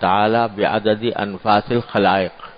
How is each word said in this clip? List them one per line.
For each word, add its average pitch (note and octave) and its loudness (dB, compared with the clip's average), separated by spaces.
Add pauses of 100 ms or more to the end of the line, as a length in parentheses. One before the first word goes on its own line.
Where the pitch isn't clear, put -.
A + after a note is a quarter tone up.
ताला G#2+ 2
बिअददी G#2+ -2
अनफासिल G#2 0
खलाइक। F#2+ 0 (220)